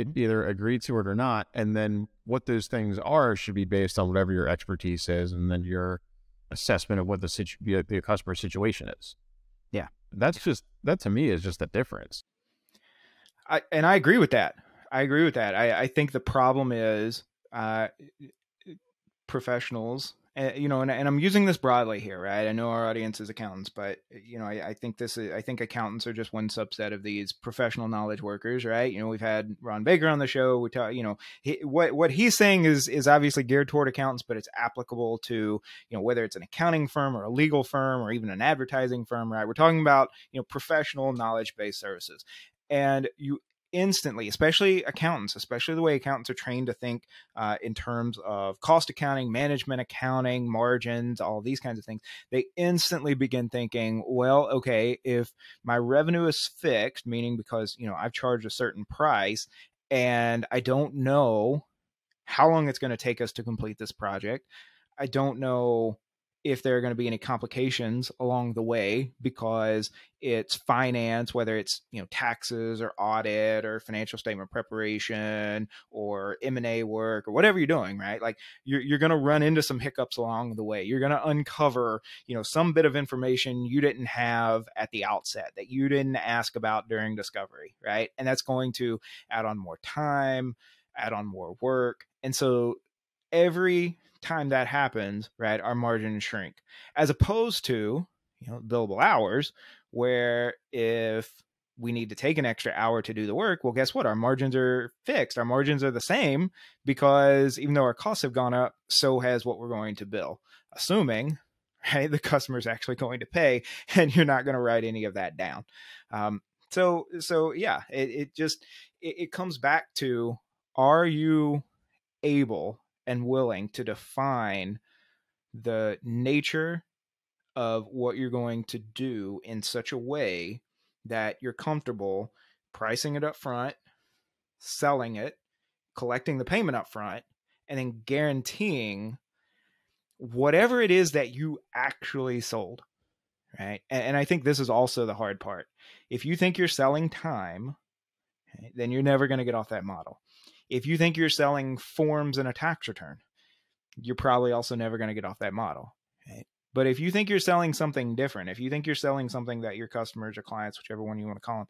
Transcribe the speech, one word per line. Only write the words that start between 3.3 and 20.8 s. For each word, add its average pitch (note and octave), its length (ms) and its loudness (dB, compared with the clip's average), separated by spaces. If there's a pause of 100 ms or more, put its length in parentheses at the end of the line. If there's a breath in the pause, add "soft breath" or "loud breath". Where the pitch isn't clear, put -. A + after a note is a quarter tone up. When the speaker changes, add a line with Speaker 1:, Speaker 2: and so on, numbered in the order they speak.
Speaker 2:
should G2+ 180 -6
be G2 120 0
based G2 320 0
on F#2 100 4
whatever F#2+ 240 2
your F2 160 2
expertise F2 600 -2
is F2 240 0
and F2+ 180 0
then F2+ 140 0
your F2+ 360 -4 (500)
assessment G2+ 500 0
of F2+ 60 -2
what F#2+ 140 -2
the - 80 -4
situ-, - 320 -6
the, G2 220 2
the G2 180 -2
customer F#2+ 340 -2
situation G2+ 540 -2 (100)
is. - 180 -20 (540)
Speaker 1:
Yeah. F#2 180 -6 (240)
Speaker 2:
That's B2 260 0
Speaker 1:
Yeah. D#3+ 140 0
Speaker 2:
just, - 120 -6 (180)
that F3 180 0
to G2+ 100 -2
me B2+ 180 2
is F2+ 140 2
just F#2 160 -4
the D2+ 80 -4
difference. - 580 -6 (1200 soft breath)
Speaker 1:
I, D#3+ 240 0
and D#3 140 4
I F#3+ 120 8
agree G3 220 8
with F3+ 120 6
that. G#2 240 4 (360 soft breath)
I C3 120 0
agree C#3+ 220 4
with D3 100 4
that. G#2 200 0
I, A2 280 4
I C3 60 2
think D3 240 0
the B2+ 80 -2
problem C3 520 4
is, A2+ 520 0 (280)
uh, A2 360 -2 (1400)
professionals, B2 880 -4 (220)
uh, C3+ 180 -2
you C#3+ 140 -2
know, C3 120 2